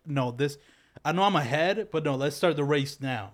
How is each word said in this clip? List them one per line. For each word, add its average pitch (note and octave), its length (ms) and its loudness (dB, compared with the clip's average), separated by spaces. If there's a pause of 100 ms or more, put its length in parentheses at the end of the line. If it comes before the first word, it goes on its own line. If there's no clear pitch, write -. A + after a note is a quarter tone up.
"No, C3+ 240 0
this, C#3+ 260 -2 (480)
I D3+ 60 2
know F#3 120 2
I'm G3 120 4
ahead, D#3 560 0
but D#3 140 -2
no, C#3 100 0
let's C#3+ 200 -2
start E3+ 200 2
the D3 80 0
race C#3 380 0
now." B2 320 -6